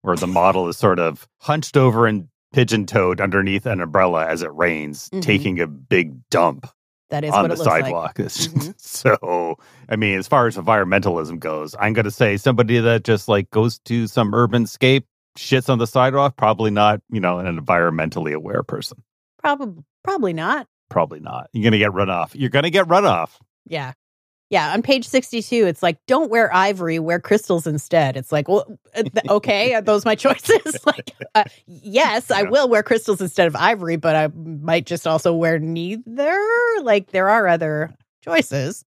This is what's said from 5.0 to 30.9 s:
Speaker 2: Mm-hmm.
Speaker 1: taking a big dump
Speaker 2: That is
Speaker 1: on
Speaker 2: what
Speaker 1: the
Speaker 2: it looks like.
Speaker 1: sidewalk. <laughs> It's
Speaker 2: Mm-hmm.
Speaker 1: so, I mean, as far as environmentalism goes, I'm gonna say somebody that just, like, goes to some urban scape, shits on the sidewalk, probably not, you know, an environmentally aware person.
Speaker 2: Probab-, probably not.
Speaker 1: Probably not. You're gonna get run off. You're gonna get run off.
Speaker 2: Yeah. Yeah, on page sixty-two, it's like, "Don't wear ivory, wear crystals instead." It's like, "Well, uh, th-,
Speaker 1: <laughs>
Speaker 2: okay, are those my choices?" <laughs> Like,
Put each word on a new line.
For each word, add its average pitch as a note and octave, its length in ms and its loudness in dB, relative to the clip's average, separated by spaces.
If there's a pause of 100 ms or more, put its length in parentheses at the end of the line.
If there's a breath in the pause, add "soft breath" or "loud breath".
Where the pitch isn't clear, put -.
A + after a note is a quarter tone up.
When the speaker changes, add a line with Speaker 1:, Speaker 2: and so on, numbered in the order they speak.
Speaker 2:
Mm-hmm. F#3+ 120 -8
Speaker 1:
taking G2 400 -2
a E2 60 -2
big D2 500 -2 (120)
dump E2 380 0 (420)
Speaker 2:
That D3 140 -6
is D3+ 100 -4
Speaker 1:
on G2+ 100 2
Speaker 2:
what - 40 0
Speaker 1:
the E3+ 60 -2
Speaker 2:
it E3 60 -4
looks D#3 100 0
like. E2 160 2
Speaker 1:
sidewalk. E2 300 -6
<laughs> - 40 -8
It's D#3+ 280 -6
Speaker 2:
Mm-hmm. D#3+ 280 -4
Speaker 1:
so, F2 800 -2 (320 soft breath)
I A2 80 -4
mean, G2+ 240 0
as F#2 80 -8
far C3 180 4
as G#2+ 120 -2
environmentalism F2+ 840 0
goes, D#2 400 -8
I'm G#2+ 140 0
gonna G#2 180 0
say G#2 240 2
somebody A#2+ 460 2
that A#2 240 2
just, A2 240 0
like, G2+ 220 2
goes A2+ 340 0
to A#2 220 -2
some G#2+ 280 0
urban A#2 320 2
scape, C3 380 2 (320)
shits - 320 0
on B2+ 80 2
the A#2 100 0
sidewalk, C3+ 480 2
probably A2 360 0
not, G#2 280 4 (100)
you A2 120 -4
know, F2+ 180 0
an F2+ 180 -4
environmentally D#2+ 760 0
aware E2 280 -4
person. - 380 -12 (420)
Speaker 2:
Probab-, C4+ 400 -4 (200)
probably C#4 300 -2
not. G#3 340 -4 (200)
Speaker 1:
Probably - 320 -2
not. B1+ 320 -14
You're G#2 120 -4
gonna G#2+ 160 4
get G#2 140 2
run F#2+ 180 -2
off. E2+ 240 -4
You're C3 160 -4
gonna D3 180 2
get F3+ 180 2
run F#3+ 180 4
off. E2+ 340 0 (260)
Speaker 2:
Yeah. C#3 280 -8 (580)
Yeah, D#3 220 0
on A3 100 0
page C4 240 0
sixty-two, A#3 580 0
it's E3+ 160 -2
like, E3+ 160 0 (100)
"Don't C#4 220 0
wear A3 240 2
ivory, F#3 460 0
wear E3+ 200 -2
crystals F#3+ 460 0
instead." D3 520 0
It's - 140 -10
like, D3 180 -2
"Well, - 160 2 (280)
uh, A3+ 100 -4
th-, G3+ 220 -2
Speaker 1:
<laughs> F3+ 40 -8
Speaker 2:
okay, G#3 440 2
are A3 80 0
those G#3 240 2
my A3 100 2
choices?" - 680 2
<laughs> - 40 -10
Like, - 260 -2 (220)